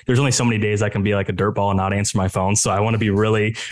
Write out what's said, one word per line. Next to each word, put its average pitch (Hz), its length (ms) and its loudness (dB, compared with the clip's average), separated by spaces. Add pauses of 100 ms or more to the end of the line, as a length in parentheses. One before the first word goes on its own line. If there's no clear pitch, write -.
there's 123 100 4
only 139 140 2
so 123 140 0
many 117 120 2
days 104 240 0
I 107 60 0
can 101 160 -2
be 104 120 0
like 98 120 -2
a 101 60 -4
dirt 95 180 0
ball 101 180 -2
and 98 80 0
not 95 140 0
answer 101 260 -2
my 92 120 0
phone. 98 260 0
So 104 160 0
I 95 80 0
wanna 113 180 0
be 107 120 0
really, 107 480 2 (140)